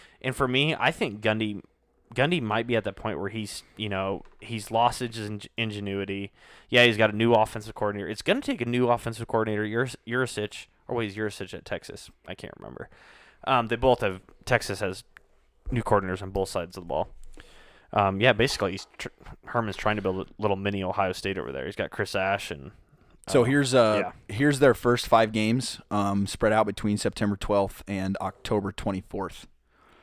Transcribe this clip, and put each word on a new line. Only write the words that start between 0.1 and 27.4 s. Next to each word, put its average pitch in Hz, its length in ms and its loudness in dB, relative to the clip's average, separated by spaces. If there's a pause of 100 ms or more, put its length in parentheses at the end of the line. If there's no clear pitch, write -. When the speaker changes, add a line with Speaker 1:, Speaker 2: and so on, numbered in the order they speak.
Speaker 1:
and 131 120 -4
for 131 140 0
me, 139 260 2
I 135 160 2
think 117 300 -4
Gundy, 107 400 0 (540)
Gundy 156 260 2
might 113 260 0
be 120 100 2
at 107 80 2
that 101 120 -6
point 92 240 -6
where 98 80 -4
he's, 107 340 -8 (140)
you 107 140 -6
know, 95 320 -2 (180)
he's 113 300 -10
lost 117 300 4
his 117 180 -6
ing-, 104 240 -8 (160)
ingenuity. 101 720 -4 (380)
Yeah, 120 160 8
he's 113 100 4
got 107 160 6
a 104 40 -4
new 117 180 6
offensive 110 400 0
coordinator. 101 340 -2
It's 107 140 -6
gonna 226 180 2
take 247 220 -4
a 117 40 -4
new 120 220 2
offensive 117 400 -2
coordinator, 110 380 0
Yuris-, 120 300 -2 (120)
Yuricich, 117 560 -4 (240)
or 123 80 -4
wait, 113 140 -2
he's 98 60 -12
Yuricich 104 360 -6
at - 140 -12
Texas. - 440 -10 (160)
I 92 80 -10
can't - 220 -14
remember. - 320 -14 (580)
Um, 123 200 2
they 117 100 -2
both 123 240 4
have, 95 220 -2 (240)
Texas 110 340 0
has 92 240 -4 (640)
new 117 120 0
coordinators 95 400 2
on 95 80 -10
both 98 180 -2
sides 90 300 -6
of 90 60 -12
the 82 40 -12
ball. 80 220 -2 (840)
Um, 98 280 2
yeah, 123 100 8
basically, 107 400 0
he's 98 140 -10 (100)
tr-, - 120 -10 (360)
Herman's 110 320 -4
trying 107 200 0
to 101 60 -4
build 95 240 -2
a - 140 -20
little 101 160 2
mini 98 260 -2
Ohio 92 300 0
State 95 240 -4
over 67 160 -6
there. 67 140 -6
He's 98 100 -8
got 95 140 -4
Chris - 240 -4
Ash 98 360 0
and, 69 200 -12 (560)
Speaker 2:
So 131 160 4
Speaker 1:
uh, - 20 4
Speaker 2:
here's, 135 300 2
uh, 107 380 4 (160)
Speaker 1:
yeah. 107 60 -8
Speaker 2:
here's 139 260 2
their 135 120 10
first 120 340 2
five 113 240 6
games, 110 480 0 (120)
um, 101 360 0
spread 107 280 2
out 110 100 6
between 104 320 0
September 101 400 0
twelfth 101 500 0